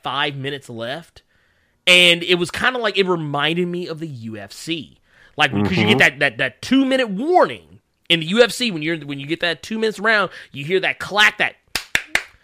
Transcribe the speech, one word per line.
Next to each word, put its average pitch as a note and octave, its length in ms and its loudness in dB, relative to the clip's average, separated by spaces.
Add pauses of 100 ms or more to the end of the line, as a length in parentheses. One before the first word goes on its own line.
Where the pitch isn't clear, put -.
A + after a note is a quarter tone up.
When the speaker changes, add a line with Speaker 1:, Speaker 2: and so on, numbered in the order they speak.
Speaker 1:
five C#3+ 320 -2
minutes C#3 340 -10
left, B2 520 -10 (640)
and F3 380 6
it F3+ 120 2
was F3 160 -2
kinda B3 280 -2
like, G#3+ 180 -2
it G3 100 4
reminded D#3+ 600 -2
me F3 200 -6
of D#3 120 -10
the E3 80 -8
U A2+ 300 -12
F G2+ 160 -14
C. D3 460 -10 (360)
Like, C#3+ 180 2
because G2+ 240 0
you A2 80 4
get G#2+ 120 4
Speaker 2:
Mm-hmm. - 20 -
Speaker 1:
that, D3+ 200 2
that, C3+ 180 0
that C3 240 -4
two-minute C4 480 2
warning F#3 680 0 (300)
in E3 120 2
the D#3+ 60 -6
U G#3 140 2
F A3+ 100 6
C, A#3+ 200 -4
when E3 100 -6
you're, D#3+ 180 -4
when C#3+ 200 -10
you C#3 80 -12
get D#3+ 140 -6
that E3+ 200 -4
two - 160 -8
minutes A3 220 -2
round, G#3 320 0 (200)
you C#3 140 -12
hear F3+ 140 0
that D#3+ 200 -2
clack, G#3 400 2
that, C#3+ 160 0 (880)